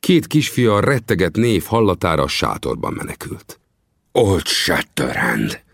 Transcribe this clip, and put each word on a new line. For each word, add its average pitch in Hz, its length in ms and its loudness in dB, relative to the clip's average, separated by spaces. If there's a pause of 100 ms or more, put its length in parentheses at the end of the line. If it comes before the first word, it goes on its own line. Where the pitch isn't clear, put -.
Két 170 260 2
kisfia 127 480 2
a 101 60 4
retteget 104 560 0
név 110 280 2
hallatára 92 580 2
a 67 60 0
sátorban - 640 -4
menekült. - 680 -12 (520)
Old 98 340 2
Shatterhand! - 1160 -2 (120)